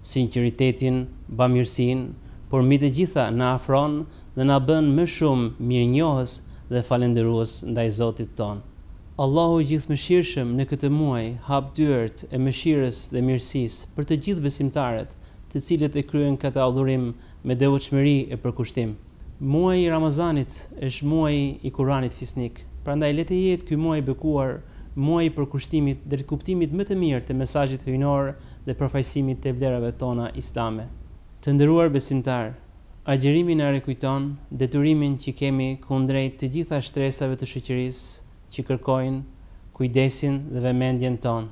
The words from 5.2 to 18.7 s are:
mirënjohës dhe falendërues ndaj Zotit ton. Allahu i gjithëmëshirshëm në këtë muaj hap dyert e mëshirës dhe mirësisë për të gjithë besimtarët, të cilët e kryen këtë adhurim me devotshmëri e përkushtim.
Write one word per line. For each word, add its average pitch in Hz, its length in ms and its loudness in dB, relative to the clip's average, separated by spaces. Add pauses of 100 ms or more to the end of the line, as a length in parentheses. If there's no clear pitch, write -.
mirënjohës 127 720 2 (320)
dhe 123 160 0
falendërues 117 800 2 (100)
ndaj 117 240 0
Zotit 113 400 -2
ton. 104 260 -4 (500)
Allahu 165 500 2
i 147 80 2
gjithëmëshirshëm 151 880 0
në 135 80 2
këtë 139 240 -2
muaj 139 360 2 (200)
hap 139 220 0 (100)
dyert 131 480 2
e 135 160 -6
mëshirës 131 720 0
dhe 127 80 0
mirësisë 127 720 -2
për 147 160 -4
të 160 60 4 (100)
gjithë 180 180 -2
besimtarët, 131 680 -2 (420)
të 143 80 -2
cilët 147 400 0
e - 20 -2
kryen 143 380 0
këtë 135 220 0
adhurim 127 480 2 (320)
me 127 140 0
devotshmëri 139 580 4 (180)
e 120 80 -6
përkushtim. 113 540 -4 (420)